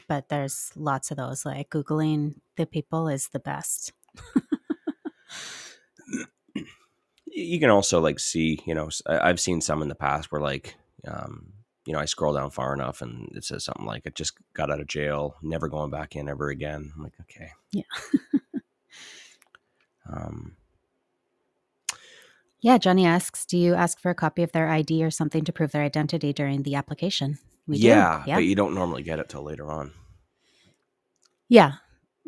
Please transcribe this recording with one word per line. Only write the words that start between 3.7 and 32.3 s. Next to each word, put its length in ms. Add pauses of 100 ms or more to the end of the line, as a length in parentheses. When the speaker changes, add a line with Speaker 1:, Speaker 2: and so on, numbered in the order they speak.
Speaker 1:
<laughs> 80 (2250)
Speaker 2:
Y-, 80 (640)
you 320
can 100
also, 300
like, 200
see, 460
you 80
know, 140
s-, 180
I, 240
I've 100
seen 220
some 220
in 40
the 60
past 380
where, 100
like, 340 (320)
um, 460 (320)
you 80
know, 60
I 60
scroll 280
down 160
far 240
enough 300
and 320
it 80
says 220
something 200
like, 200
"It 100
just 180 (200)
got 180
out 100
of 60
jail, 540
never 260
going 240
back 240
in 120
ever 220
again." 460
I'm 80
like, 180
"Okay." 300 (200)
Speaker 1:
Yeah. 120 (720)
<laughs> 60 (1500)
Speaker 2:
Um, 440 (2000)
Speaker 1:
Yeah, 160
Johnny 280
asks, 400
"Do 120
you 160
ask 260
for 120
a 40
copy 280
of 80
their 180
I 120
D 220
or 80
something 340
to 80
prove 180
their 120
identity 500
during 300
the 120
application?" 640 (280)
We 100
do. 100
Speaker 2:
Yeah, 400
Speaker 1:
Yeah. 80
Speaker 2:
but 80
you 120
don't 200
normally 280
get 160
it 100
till 140
later 280
on. 200 (1600)
Speaker 1:
Yeah, 260 (540)